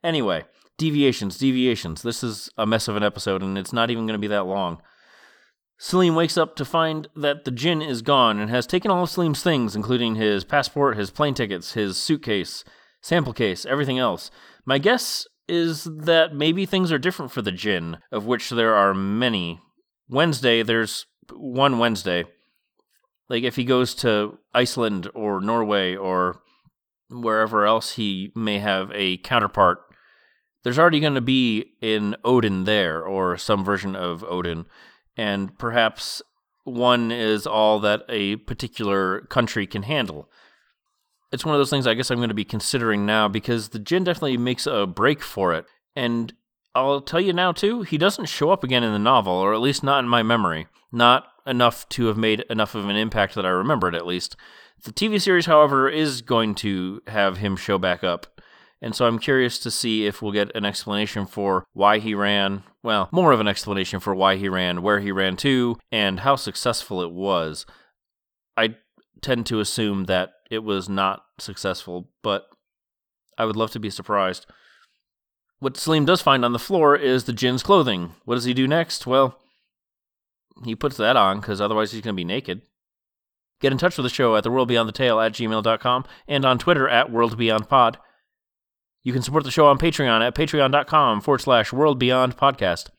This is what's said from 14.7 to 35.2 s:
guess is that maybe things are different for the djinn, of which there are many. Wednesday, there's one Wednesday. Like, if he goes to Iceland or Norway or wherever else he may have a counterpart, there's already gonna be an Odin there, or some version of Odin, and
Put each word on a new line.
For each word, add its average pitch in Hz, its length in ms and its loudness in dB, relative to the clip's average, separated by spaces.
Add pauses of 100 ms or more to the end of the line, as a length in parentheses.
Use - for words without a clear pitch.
guess - 500 -2 (220)
is 165 360 -2
that 160 500 2
maybe 165 320 0
things 185 260 0
are 147 60 0
different 147 340 -4
for 131 80 -6
the 101 100 -2
djinn, 90 460 -4 (160)
of 107 140 -4
which 120 240 -2
there 113 240 2
are 98 180 6
many. 98 680 -2 (480)
Wednesday, 127 560 2
there's 113 440 -2 (260)
one 131 460 0
Wednesday. 95 460 0 (1040)
Like, 120 140 -2
if 120 120 -2
he 123 80 -2
goes 127 320 2
to 107 420 0 (140)
Iceland 113 600 0
or 104 260 -2
Norway 104 560 0
or 92 460 -2 (680)
wherever 110 560 0
else 110 280 2
he 98 420 -4
may 107 240 -2
have 98 340 -2
a 98 260 -2
counterpart, 101 600 2 (840)
there's 123 160 -2
already 160 220 6
gonna 143 220 0
be 120 580 0
an 104 420 -2
Odin 110 420 2
there, 90 380 0
or 92 360 -2
some 101 260 -2
version 98 320 -2
of 87 280 -6
Odin, 85 420 -6 (500)
and 101 420 -6